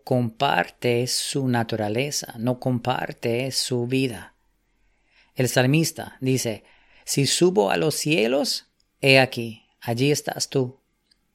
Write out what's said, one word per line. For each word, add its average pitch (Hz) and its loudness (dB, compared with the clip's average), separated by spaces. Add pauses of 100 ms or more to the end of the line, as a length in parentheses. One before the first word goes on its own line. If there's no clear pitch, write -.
comparte 123 0
su 135 -2
naturaleza, 117 -2
no 123 -2
comparte 123 -4
su 123 -2
vida. 123 -4 (1040)
El 127 0
salmista 135 2
dice: 123 -2 (400)
"Si 139 0
subo 185 4
a - 0
los 160 0
cielos, 233 0 (340)
he 135 6
aquí, 117 -2 (160)
allí 120 0
estás - -2
tú. 127 -2 (560)